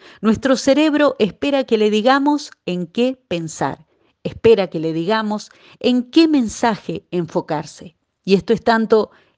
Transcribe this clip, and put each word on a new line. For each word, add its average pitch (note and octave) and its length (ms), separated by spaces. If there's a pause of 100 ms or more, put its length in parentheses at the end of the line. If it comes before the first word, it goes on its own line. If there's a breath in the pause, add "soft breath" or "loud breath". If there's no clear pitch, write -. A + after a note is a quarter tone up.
(200 loud breath)
nuestro A3+ 360
cerebro D4 640
espera C4+ 440
que A3+ 140
le G#3+ 140
digamos C#4 580 (160)
en F3+ 220
qué B3 400
pensar, D#3+ 580 (380)
espera G3+ 440
que E3+ 120
le D#3+ 120
digamos G#3 600 (280 soft breath)
en B3 300
qué E4 180
mensaje A3+ 840
enfocarse. E3 840 (280)
Y F#3 80
esto G3 180
es A3 120
tanto A3+ 480 (260 soft breath)